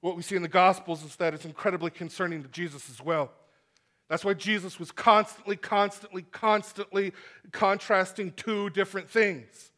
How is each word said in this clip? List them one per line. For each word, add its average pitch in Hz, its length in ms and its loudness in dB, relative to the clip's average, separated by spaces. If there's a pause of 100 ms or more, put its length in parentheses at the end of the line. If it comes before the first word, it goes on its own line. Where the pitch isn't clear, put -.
what 170 160 -2
we 175 40 -10
see 190 140 -6
in 180 60 0
the 170 80 -4
Gospels 180 560 4
is 147 100 -18
that 165 180 0
it's 156 120 -12
incredibly 170 460 -2
concerning 170 520 -6
to 135 60 -16
Jesus 147 400 -10
as 120 120 -20
well. 151 300 -2 (800)
That's 165 160 -2
why 196 80 2
Jesus 190 440 -4
was 165 140 -10
constantly, 208 640 4
constantly, 202 680 -2
constantly 202 880 -2 (400)
contrasting 196 800 2
two 202 380 -4
different 190 380 -2
things. 185 680 -2